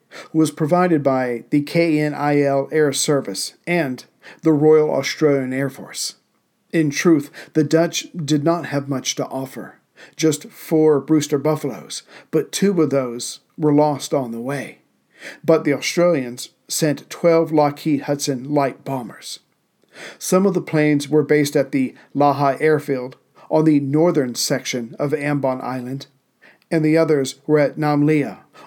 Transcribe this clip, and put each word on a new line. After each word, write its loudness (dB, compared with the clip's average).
was 2
provided 2
by 0
the 0
K 0
N -2
I 2
L 0
Air 2
Service -4
and -2
the 4
Royal 6
Australian 0
Air -2
Force. -12
In 0
truth, 2
the 4
Dutch 0
did -2
not 0
have -4
much -6
to -6
offer, -12
just 0
four 2
Brewster 0
Buffaloes, -6
but -2
two 2
of 2
those -4
were 2
lost 2
on -2
the -10
way. -8
But 4
the 2
Australians 0
sent -2
twelve 2
Lockheed 0
Hudson -4
light -2
bombers. -10
Some 2
of 2
the -2
planes 0
were 2
based 2
at -2
the -2
Laha 2
Airfield -2
on 2
the 4
northern 2
section -6
of -4
Ambon -2
Island, -8
and 0
the 4
others 0
were 4
at 0
Namlia 0